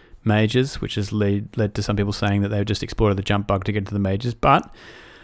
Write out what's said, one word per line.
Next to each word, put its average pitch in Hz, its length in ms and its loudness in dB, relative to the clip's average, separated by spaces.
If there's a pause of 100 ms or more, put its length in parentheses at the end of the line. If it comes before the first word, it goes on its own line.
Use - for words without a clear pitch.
(240)
majors, 110 560 2
which - 160 -6
has 104 160 -4
lead, 101 440 -2
led 104 180 0
to 104 80 -2
some 104 140 -2
people 101 160 0
saying 101 300 0
that 101 60 0
they've 104 160 0
just 104 180 -2
exploited 101 360 0
the 98 40 -2
jump 101 240 -2
bug 98 180 0
to 110 80 -2
get 101 140 -2
to - 60 -10
the 101 80 -2
majors, 101 340 -2
but - 380 2 (520)